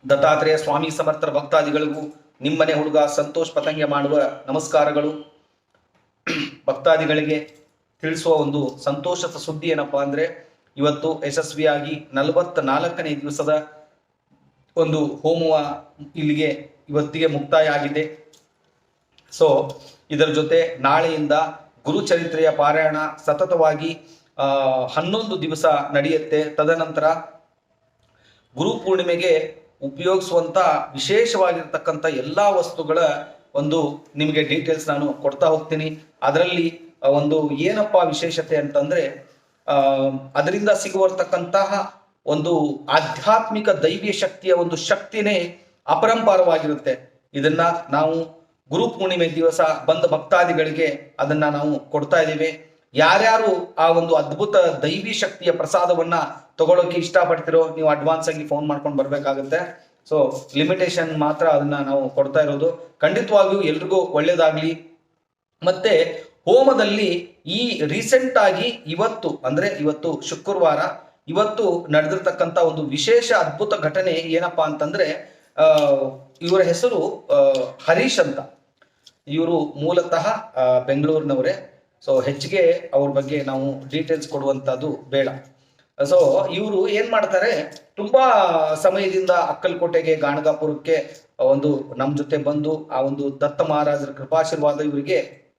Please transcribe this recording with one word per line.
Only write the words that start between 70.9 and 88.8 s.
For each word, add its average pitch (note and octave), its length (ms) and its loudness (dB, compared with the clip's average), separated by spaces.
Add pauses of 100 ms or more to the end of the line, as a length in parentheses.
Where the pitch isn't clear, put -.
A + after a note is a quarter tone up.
ಇವತ್ತು F#3 640 0
ನಡೆದಿರ್ತಕ್ಕಂಥ E3 680 0
ಒಂದು D#3 240 2
ವಿಶೇಷ A3+ 500 2
ಅದ್ಭುತ G#3 500 0
ಘಟನೆ F#3 280 -2
ಏನಪ್ಪಾ E3 540 -2
ಅಂತಂದ್ರೆ, D3+ 720 -4 (220)
ಆ, D3+ 40 4 (800)
ಇವರ F3+ 200 4
ಹೆಸರು, E3+ 640 0
ಆ, C#3 260 4 (320)
ಹರೀಶ್ F#3+ 360 2
ಅಂತ. - 180 0 (880)
ಇವರು E3 300 0
ಮೂಲತಃ, E3 1000 -2
ಆ, B2+ 200 4
ಬೆಂಗಳೂರಿನವರೇ. D3 1080 -2 (240)
So, C3 160 2
ಹೆಚ್ಚಿಗೆ E3+ 680 0
ಅವ್ರ C#3 160 2
ಬಗ್ಗೆ C#3 320 -2
ನಾವು C3+ 460 -6
ಡೀಟೇಲ್ಸ್ D#3 400 -4
ಕೊಡುವಂತದ್ದು C#3 600 -4
ಬೇಡ. C3+ 400 -2 (720)
So, C#3 140 2 (380)
ಇವರು G3+ 360 0
ಏನ್ G#3+ 220 0
ಮಾಡ್ತಾರೆ, G3+ 600 0 (240)
ತುಂಬಾ B3 340 4 (440)
ಸಮಯದಿಂದ F#3 560 0